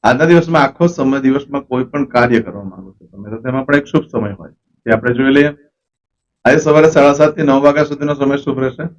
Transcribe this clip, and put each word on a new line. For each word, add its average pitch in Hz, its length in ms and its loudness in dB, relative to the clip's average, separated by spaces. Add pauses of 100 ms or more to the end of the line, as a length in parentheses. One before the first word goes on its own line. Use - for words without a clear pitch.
આજના 139 260 2
દિવસમાં 165 340 4
આખો 170 240 -2
સમય, 139 340 -2
દિવસમાં 139 420 -2
કોઈ 127 220 -6
પણ 143 200 -6
કાર્ય 123 360 0
કરવા 101 220 -14
માંગો 95 280 -18
છો - 140 -20
તમે 101 240 -20
તો 110 80 -12
તેમાં 131 280 -6
પણ 143 100 0
એક 143 100 0
શુભ - 220 -2
સમય 104 260 -6
હોય, 82 200 -20 (320)
તે 113 100 2
આપણે 117 180 -2
જોઈ 135 200 0
લઈએ. 147 180 4 (960)
આજે 143 140 4
સવારે 156 300 4
સાડા 143 240 4
સાત 151 220 2
થી 156 100 -2
નવ 135 180 2
વાગ્યા 143 280 2
સુધીનો 143 240 -6
સમય 139 220 -2
શુભ 135 220 -6
રહેશે 131 400 -6